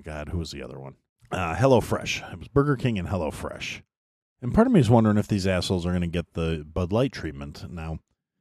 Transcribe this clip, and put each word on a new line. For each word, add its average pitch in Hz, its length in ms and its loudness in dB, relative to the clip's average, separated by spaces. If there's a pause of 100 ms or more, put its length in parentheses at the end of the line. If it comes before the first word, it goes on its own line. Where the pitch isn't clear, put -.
God, 76 280 -10
who 85 100 -4
was 80 100 -6
the 69 140 -12
other 65 160 -14
one? 67 160 -16 (360)
Uh, 82 240 -4
HelloFresh. - 800 2
It - 60 -14
was - 100 -16
Burger 143 260 2
King 117 240 -2
and 85 80 -4
HelloFresh. - 760 -6 (600)
And 123 120 -4
part 226 140 6
of 262 60 2
me 175 80 8
is 104 80 4
wondering 110 280 6
if 104 120 0
these 98 180 0
assholes 90 380 0
are 90 80 0
gonna 87 140 0
get 82 260 -4
the 82 320 -2
Bud 87 260 -4
Light 123 220 0
treatment 71 580 -12
now. 80 280 -8 (420)